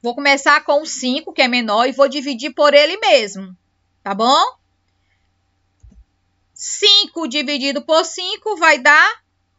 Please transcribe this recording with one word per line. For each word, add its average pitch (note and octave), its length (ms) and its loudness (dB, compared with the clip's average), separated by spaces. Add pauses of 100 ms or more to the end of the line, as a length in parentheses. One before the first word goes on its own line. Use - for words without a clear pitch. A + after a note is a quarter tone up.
vou A#3 120 -6
começar C#4+ 500 2
com D4 180 2
o D#4+ 40 -12
cinco, D4 460 -6
que - 100 -2
é B3+ 60 4
menor, A#3 400 0
e C4 60 -4
vou C4+ 160 2
dividir C4+ 440 -8
por D4 200 2
ele D4+ 240 4
mesmo, G#3 580 0 (480)
tá G3 100 -6
bom? B3+ 300 2 (2000)
Cinco G4+ 720 -2
dividido C#4 540 -4
por D#4+ 240 0
cinco F#4+ 500 -8
vai D#4 240 2
dar D#4 420 2 (380)